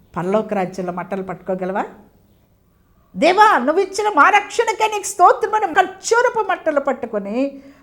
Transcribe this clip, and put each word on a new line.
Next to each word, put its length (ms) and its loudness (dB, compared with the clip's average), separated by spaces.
పరలోక 380 -2
రాజ్యంలో 380 -4
మట్టలు 300 -8
పట్టుకోగలవా? 600 -6
"దేవా, 420 4
నువ్వు 240 0
ఇచ్చిన 340 -2
మా 140 6
రక్షణకే 560 0
నీకు 200 -4
స్తోత్రం" 480 4
అని 200 -2
ఖర్జూరపు 760 0
మట్టలు 300 -2
పట్టుకొని, 800 -6